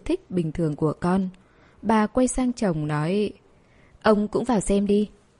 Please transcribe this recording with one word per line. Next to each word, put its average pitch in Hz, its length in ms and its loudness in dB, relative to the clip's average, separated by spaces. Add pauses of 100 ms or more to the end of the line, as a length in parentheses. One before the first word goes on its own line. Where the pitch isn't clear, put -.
thích - 260 -4
bình 165 200 -2
thường 156 240 -2
của 151 240 -2
con. 185 300 0 (520)
Bà 214 260 2
quay 254 200 0
sang 247 260 -2
chồng 156 340 -2
nói, 165 440 -2 (720)
"Ông 208 260 4
cũng - 160 -4
vào 226 160 0
xem 202 280 0
đi." 202 220 2 (300)